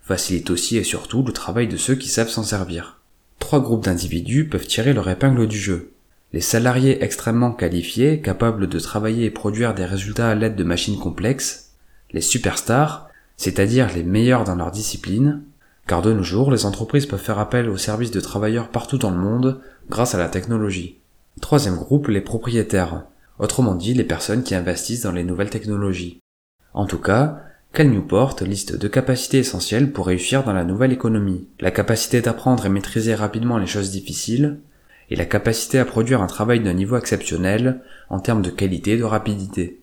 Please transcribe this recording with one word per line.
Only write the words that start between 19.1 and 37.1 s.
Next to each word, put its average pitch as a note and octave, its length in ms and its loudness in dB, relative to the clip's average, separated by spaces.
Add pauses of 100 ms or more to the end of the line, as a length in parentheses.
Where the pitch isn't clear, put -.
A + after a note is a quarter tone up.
le F2+ 80 0
monde B2 420 0 (300)
grâce A#2+ 240 0
à F#2+ 40 2
la E2+ 120 0
technologie. G2 680 -4 (440)
Troisième G#2 340 2
groupe, C#3+ 320 0
les G2 140 2
propriétaires, G#2 840 -2 (340)
autrement G#2+ 360 2
dit F2+ 180 -2
les B2 120 2
personnes G2 380 -2
qui G2 120 -4
investissent F2+ 480 -4
dans G2+ 100 -2
les F2 120 -2
nouvelles F2+ 260 -2
technologies. G2+ 680 -4 (540)
En G2+ 140 -2
tout F2 120 -4
cas, C3 420 2 (340)
Cal D3+ 160 6
Newport A2 520 2
liste G2 340 -4
deux G2+ 120 -2
capacités B2+ 500 0
essentielles B2 520 0
pour F2+ 160 -2
réussir F#2 380 0
dans A2 80 0
la F#2 100 0
nouvelle G#2+ 300 2
économie, G#2 560 0 (100)
la F#2 140 0
capacité A2+ 480 2
d'apprendre A2+ 460 0
et - 20 2
maîtriser A2 480 0
rapidement A2+ 420 -2
les F#2+ 80 0
choses G2 240 -2
difficiles, B2+ 680 -2 (500)
et - 60 -2
la F2 80 0
capacité A2+ 560 2
à A#2+ 40 4
produire A2+ 380 2
un F2+ 60 0
travail A#2 320 2
d'un G2 120 0
niveau G2 240 0
exceptionnel A2 840 0 (300)